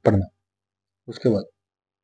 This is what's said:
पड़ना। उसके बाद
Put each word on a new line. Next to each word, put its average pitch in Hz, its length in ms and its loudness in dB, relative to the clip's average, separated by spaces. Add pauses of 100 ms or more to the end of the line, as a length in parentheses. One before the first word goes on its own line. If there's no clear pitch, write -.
पड़ना। 101 220 4 (840)
उसके 120 200 -4
बाद 101 160 0 (600)